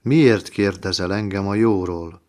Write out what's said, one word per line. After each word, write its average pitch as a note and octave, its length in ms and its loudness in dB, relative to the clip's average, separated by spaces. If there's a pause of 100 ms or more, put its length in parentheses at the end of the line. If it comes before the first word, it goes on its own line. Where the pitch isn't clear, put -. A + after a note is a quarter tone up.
Miért B2 480 4
kérdezel F#2+ 640 -4
engem G2 340 -4
a G2+ 60 -2
jóról? F2+ 720 -2